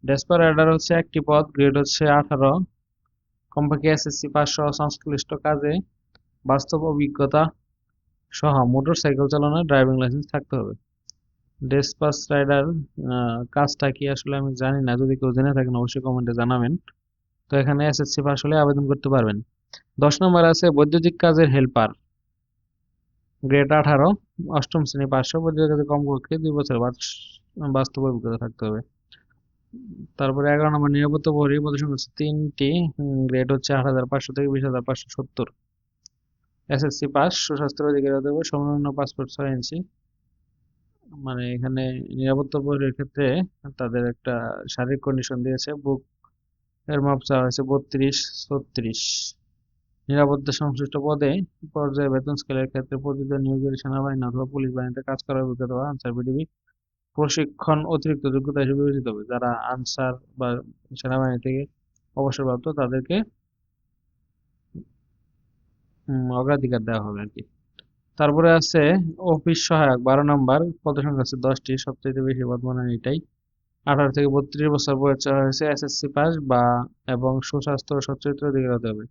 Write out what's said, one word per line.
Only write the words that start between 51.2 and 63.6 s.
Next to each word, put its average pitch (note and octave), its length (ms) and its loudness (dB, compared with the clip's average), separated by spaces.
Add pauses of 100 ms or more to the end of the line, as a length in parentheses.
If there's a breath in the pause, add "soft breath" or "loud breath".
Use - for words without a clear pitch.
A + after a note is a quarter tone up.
পর্যায়ে C#3+ 380 -2
বেতন C3 280 -2
স্কেলের C3 320 -2
ক্ষেত্রে C3+ 300 -6
প্রযোজ্য C#3 300 -4 (120)
নিয়োগের C3+ 360 0
সেনাবাহিনী C3+ 460 -4
অথবা B2+ 260 -4
পুলিশ C3+ 240 -2
বাহিনীতে B2+ 320 -6
কাজ C#3 180 -4
করার C3 180 -2
অভিজ্ঞতা B2+ 340 -6
বা C3+ 100 -4
আনসার C3 280 -8
বিডিবি C3 260 -2 (760)
প্রশিক্ষণ D3+ 600 0 (160)
অতিরিক্ত C#3+ 300 -2 (100)
যোগ্যতা C#3 260 -2
হিসেবে C#3 200 0
বিবেচিত C#3 280 0
হবে। G#2 220 -6
যারা B2 200 -2 (220)
আনসার B2+ 420 -4 (240)
বা B2+ 100 -2 (520)
সেনাবাহিনী C3 440 -2
থেকে C3 180 -4 (540)
অবসরপ্রাপ্ত C3 500 -2 (140)
তাদেরকে, C3 360 -2 (3000)